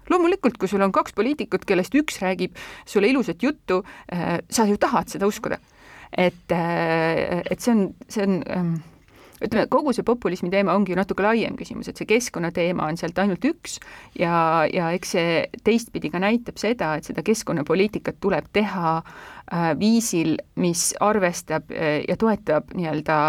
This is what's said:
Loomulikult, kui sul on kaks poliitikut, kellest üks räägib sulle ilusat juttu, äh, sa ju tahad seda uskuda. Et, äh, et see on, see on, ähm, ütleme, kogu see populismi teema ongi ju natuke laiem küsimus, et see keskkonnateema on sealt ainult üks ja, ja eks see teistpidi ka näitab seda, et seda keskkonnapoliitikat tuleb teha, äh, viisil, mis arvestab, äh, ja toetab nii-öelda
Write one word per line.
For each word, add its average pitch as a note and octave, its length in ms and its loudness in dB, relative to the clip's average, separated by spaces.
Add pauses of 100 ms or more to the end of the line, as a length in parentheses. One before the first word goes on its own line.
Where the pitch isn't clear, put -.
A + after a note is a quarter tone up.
Loomulikult, F4 480 2
kui F#3+ 140 -2
sul G3 100 0
on G3 140 2
kaks D#4 180 0
poliitikut, A3 540 -2
kellest F#3 280 0
üks D4+ 280 0
räägib F#3 320 -2 (320)
sulle G3+ 240 2
ilusat G3 320 0
juttu, G#3+ 400 0 (300)
äh, E3+ 260 -2 (100)
sa - 160 2
ju G3+ 140 2
tahad F3 340 0
seda F#3+ 160 0
uskuda. - 300 -4 (580)
Et, F3+ 380 0
äh, E3 960 0
et F#3 100 -4
see A#3+ 140 2
on, G3 140 4 (200)
see G#3+ 160 -2
on, G3 120 2 (120)
ähm, E3+ 280 -2 (640)
ütleme, G#3+ 260 0
kogu C#4+ 240 2
see G3 140 -2
populismi F#3+ 460 0
teema G3 240 2
ongi G3 180 2
ju E3+ 60 0
natuke F#3+ 240 -2
laiem G#3+ 340 2
küsimus, - 320 -10
et - 80 -12
see E3+ 100 -6
keskkonnateema E3+ 800 0
on D#3 100 -4
sealt E3+ 240 -4
ainult F#3+ 240 0
üks - 360 -2 (380)
ja, E3 540 4
ja E3+ 220 0
eks F3+ 220 -6
see E3+ 260 2 (240)
teistpidi G#3+ 480 0
ka F3 80 -2
näitab A#3 400 0
seda, G3 340 0
et D3 120 -8
seda - 180 -6
keskkonnapoliitikat F3+ 960 -2
tuleb F#3 300 0
teha, F#3 480 0
äh, - 800 -4
viisil, G3+ 560 2 (260)
mis E3+ 300 0 (100)
arvestab, F3 720 0
äh, D3+ 320 -2
ja F3+ 100 0
toetab G3 600 0
nii-öelda D#3 420 0 (100)